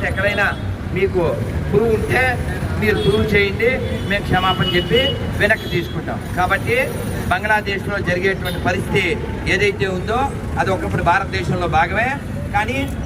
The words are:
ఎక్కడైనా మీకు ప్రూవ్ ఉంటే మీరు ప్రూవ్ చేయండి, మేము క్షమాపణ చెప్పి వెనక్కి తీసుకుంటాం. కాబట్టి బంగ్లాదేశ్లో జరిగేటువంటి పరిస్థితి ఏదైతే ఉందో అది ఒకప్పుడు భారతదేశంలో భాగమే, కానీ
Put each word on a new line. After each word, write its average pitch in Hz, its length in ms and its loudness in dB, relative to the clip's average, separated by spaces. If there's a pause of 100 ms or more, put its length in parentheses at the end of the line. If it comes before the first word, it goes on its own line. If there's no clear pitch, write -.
ఎక్కడైనా 202 380 0 (500)
మీకు 185 260 2 (460)
ప్రూవ్ 220 300 4
ఉంటే 240 240 2 (580)
మీరు 208 240 2
ప్రూవ్ 214 280 4
చేయండి, 202 380 2 (380)
మేము 202 180 -2
క్షమాపణ 185 480 2
చెప్పి 190 260 4 (400)
వెనక్కి 208 340 2
తీసుకుంటాం. 147 440 -4 (180)
కాబట్టి 196 400 2 (540)
బంగ్లాదేశ్లో 202 680 0 (120)
జరిగేటువంటి 180 580 0
పరిస్థితి - 380 0 (480)
ఏదైతే 196 340 0 (100)
ఉందో 214 220 -2 (400)
అది 170 160 2
ఒకప్పుడు 185 360 -2
భారతదేశంలో 185 560 0 (120)
భాగమే, 196 300 2 (460)
కానీ 226 220 0 (280)